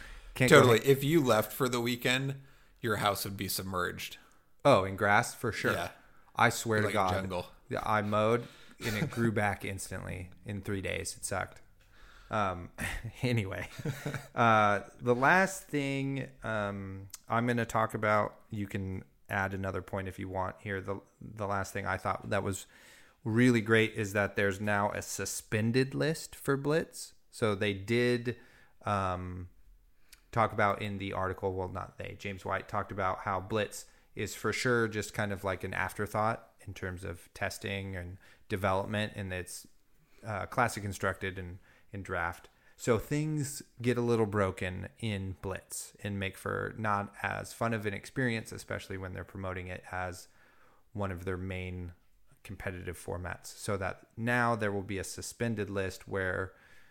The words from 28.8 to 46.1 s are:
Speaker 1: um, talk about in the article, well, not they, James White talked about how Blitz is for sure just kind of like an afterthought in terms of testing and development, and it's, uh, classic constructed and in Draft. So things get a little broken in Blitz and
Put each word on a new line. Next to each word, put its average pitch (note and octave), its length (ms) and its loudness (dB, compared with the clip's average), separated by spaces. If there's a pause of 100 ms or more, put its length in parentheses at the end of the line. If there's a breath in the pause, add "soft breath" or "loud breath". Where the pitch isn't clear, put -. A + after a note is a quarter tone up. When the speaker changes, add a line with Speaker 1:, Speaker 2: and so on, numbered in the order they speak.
Speaker 1:
um, F#2 640 -2 (840 soft breath)
talk A2 200 4
about G#2 300 2
in G#2 160 -4
the G2 140 -4
article, F#2+ 420 -2
well, F#2 140 -2
not F#2+ 300 -10
they, F#2 200 -10
James G2 260 -8
White F#2+ 240 -4
talked G2+ 240 -4
about F#2+ 280 -2
how F#2+ 200 -2
Blitz G#2 460 -2 (280 soft breath)
is G#2 200 -6
for A2 180 -2
sure A#2 360 2
just G#2 260 -4
kind G#2 180 -2
of G2 120 -6
like F#2 200 -2
an F#2 100 -6
afterthought G#2+ 760 -2 (180)
in F#2+ 80 -12
terms F#2 300 -8
of F2+ 300 -12
testing G2 600 -6
and F2+ 220 -10 (300 loud breath)
development, G2+ 680 0
and G2 160 -6
it's, - 340 -8 (600)
uh, G2 200 -4
classic A2+ 360 0
constructed F#2+ 560 -4
and F2+ 200 -10 (360 soft breath)
in G2 80 -8
Draft. F2 460 -4 (280 soft breath)
So A#2 220 2
things D3+ 640 -2 (180)
get A#2+ 160 2
a A#2+ 60 2
little A#2 240 4
broken F#2+ 640 0 (100)
in G2 420 -4
Blitz - 520 -8 (100)
and G2+ 160 -4